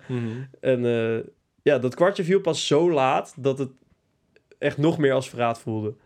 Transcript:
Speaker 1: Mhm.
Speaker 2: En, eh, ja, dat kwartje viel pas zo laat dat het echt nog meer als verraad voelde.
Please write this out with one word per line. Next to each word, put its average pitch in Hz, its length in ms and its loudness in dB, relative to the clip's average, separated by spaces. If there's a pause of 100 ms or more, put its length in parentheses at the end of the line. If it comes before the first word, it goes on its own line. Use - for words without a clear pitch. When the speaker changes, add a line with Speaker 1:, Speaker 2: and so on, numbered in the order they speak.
Speaker 1:
Mhm. 120 180 -4 (340)
Speaker 2:
En, 127 260 2
eh, 113 320 0 (440)
ja, 143 160 4
dat 123 160 -2
kwartje 185 300 2
viel 190 160 2
pas 165 260 -2
zo 165 240 4
laat 143 480 0
dat 131 200 -2
het 131 120 -6 (880)
echt 143 200 -2
nog 160 200 2
meer 135 140 2
als 131 160 -2
verraad 117 320 -4
voelde. 110 340 -6 (120)